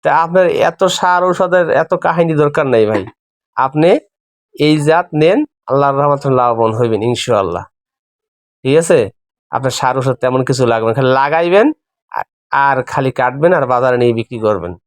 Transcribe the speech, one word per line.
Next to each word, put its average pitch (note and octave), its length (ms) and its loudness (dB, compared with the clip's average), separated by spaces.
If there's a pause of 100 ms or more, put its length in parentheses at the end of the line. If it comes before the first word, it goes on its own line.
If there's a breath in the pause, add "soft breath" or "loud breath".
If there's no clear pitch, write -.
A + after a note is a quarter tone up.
তা E3 40 0 (140)
আপনার F3 240 2 (140)
এত E3 240 0
সার F3+ 400 0
ঔষধের F3+ 460 0
এত D#3 240 0
কাহিনী E3 400 -2
দরকার D3 320 0
নাই A2+ 200 2
ভাই, G#2 160 -2 (540)
আপনি D3 340 2 (640)
এই D3+ 280 2
জাত D#3+ 300 2
নেন, D#3+ 260 2 (280)
আল্লাহর C#3 320 0
রহমতে C#3+ 320 0
লাভবান A#2 440 0
হইবেন A2+ 280 0
ইনশাআল্লাহ, G#2 640 -2 (1000)
ঠিক C3+ 120 2
আছে? E3 220 2 (540)
আপনার B2+ 180 -2
সার B2+ 260 -2
ঔষধ B2+ 240 -2
তেমন B2+ 240 0
কিছু B2+ 220 -2
লাগবে A2+ 220 0
না, A2+ 60 0
খালি C3 180 0
লাগাইবেন E3+ 540 2 (460)
আ-, - 180 -10 (220)
আর C#3 300 0
খালি C3 300 -4
কাটবেন C3+ 420 0
আর C#3+ 120 0
বাজারে B2 320 0
নিয়ে A#2+ 160 2
বিক্রি A2+ 240 -8
করবেন G2 340 -2 (140)